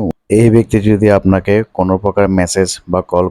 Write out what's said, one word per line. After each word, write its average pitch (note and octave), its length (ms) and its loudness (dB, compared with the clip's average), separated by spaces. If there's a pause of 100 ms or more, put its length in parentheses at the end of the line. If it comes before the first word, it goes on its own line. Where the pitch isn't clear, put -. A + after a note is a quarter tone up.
(400)
এই A#2 160 4
ব্যক্তি A2+ 220 0 (120)
যদি G#2+ 180 2 (120)
আপনাকে F#2+ 340 0 (240)
কোনো F#2 160 -2 (100)
প্রকার G2+ 220 0 (140)
মেসেজ F2+ 300 -2 (220)
বা F2+ 80 -2 (120)
কল F2+ 200 0